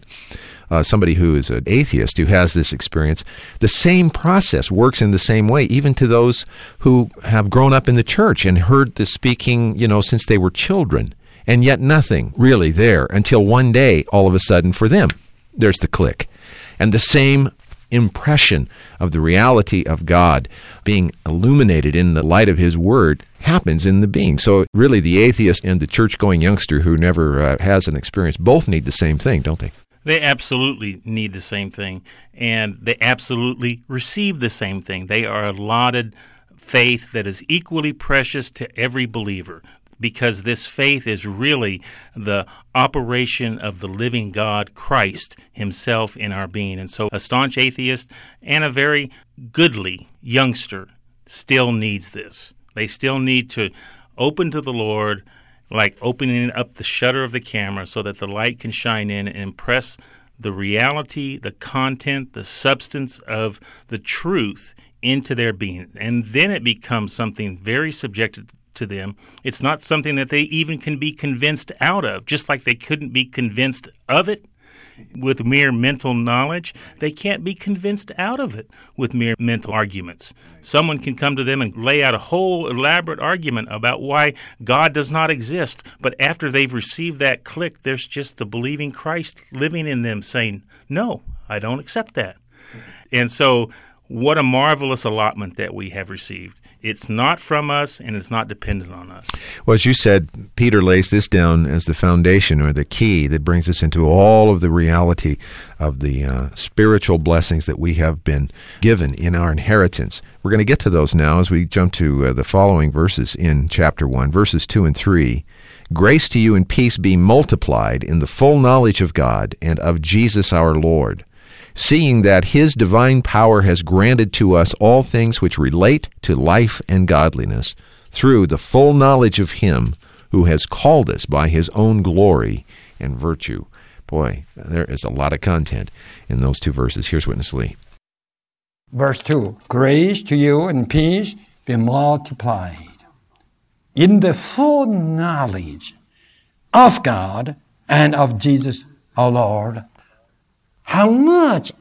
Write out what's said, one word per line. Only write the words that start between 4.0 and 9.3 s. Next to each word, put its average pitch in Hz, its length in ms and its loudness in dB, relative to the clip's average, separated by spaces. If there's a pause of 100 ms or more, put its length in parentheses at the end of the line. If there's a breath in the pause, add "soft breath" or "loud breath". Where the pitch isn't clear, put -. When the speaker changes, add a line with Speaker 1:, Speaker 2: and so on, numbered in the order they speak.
Speaker 1:
process 175 580 0
works 117 320 2
in 104 80 4
the 98 80 2
same 110 300 2
way, 131 160 2
even 135 320 0
to 131 100 2
those 117 400 2 (340 loud breath)
who 123 300 4 (140)
have 107 260 2
grown 135 240 4
up 131 140 2
in 127 80 4
the 117 80 4
church - 420 2
and 90 140 4
heard 127 340 4
the 107 140 -2
speaking, 120 680 0